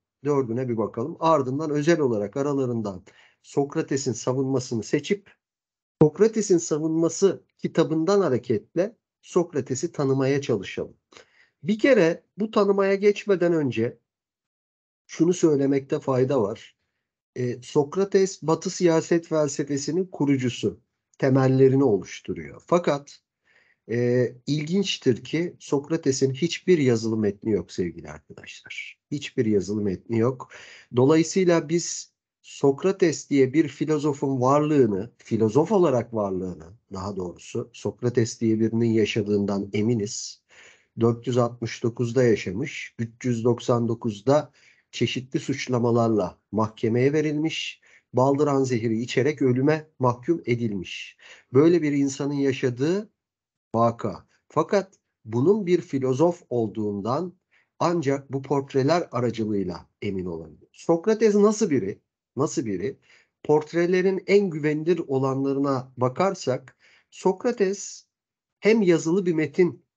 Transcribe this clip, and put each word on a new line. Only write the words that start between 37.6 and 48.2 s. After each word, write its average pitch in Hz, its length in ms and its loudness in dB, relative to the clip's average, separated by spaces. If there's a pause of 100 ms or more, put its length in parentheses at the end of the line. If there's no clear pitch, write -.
Sokrates 117 680 -4
diye 110 180 0
birinin 113 320 2
yaşadığından 101 800 0
eminiz. 104 680 -4 (580)
Dört 117 280 0
yüz 123 100 -2
altmış 117 460 -2
dokuzda 120 400 0
yaşamış, 110 760 -2
üç 117 260 -8
yüz 117 180 -2
doksan 120 440 0
dokuzda 117 640 -2 (400)
çeşitli - 480 -4
suçlamalarla 117 1000 0 (120)
mahkemeye 117 640 0
verilmiş, 151 680 -4 (320)
baldıran 139 500 2